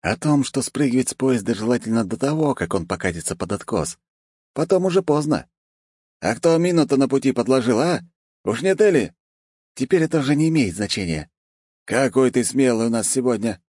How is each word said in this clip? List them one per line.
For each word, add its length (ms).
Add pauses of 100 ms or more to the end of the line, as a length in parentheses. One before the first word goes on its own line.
"О 140
том, 280
что 180
спрыгивать 480
с 60
поезда 400
желательно 500
до 120
того, 360
как 220
он 120
покатится 480
под 180
откос. 440 (560)
Потом 320
уже 160
поздно". 460 (720)
"А 140
кто 220
мину-то 380
на 140
пути 220
подложил, 480
а? 220 (420)
Уж 180
не 140
ты 160
ли?" 220 (600)
"Теперь 300
это 160
уже 160
не 140
имеет 260
значения". 540 (560)
"Какой 460
ты 120
смелый 440
у 20
нас 200
сегодня! 600